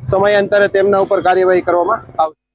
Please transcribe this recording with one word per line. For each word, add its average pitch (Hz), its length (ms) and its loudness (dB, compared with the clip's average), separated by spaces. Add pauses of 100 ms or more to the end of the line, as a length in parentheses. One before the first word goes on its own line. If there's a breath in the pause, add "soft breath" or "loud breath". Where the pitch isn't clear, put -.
સમયાંતરે 202 640 0
તેમના 196 300 0
ઉપર 196 220 0
કાર્યવાહી 185 400 2
કરવામાં 175 640 -2
આવશે. 156 320 -6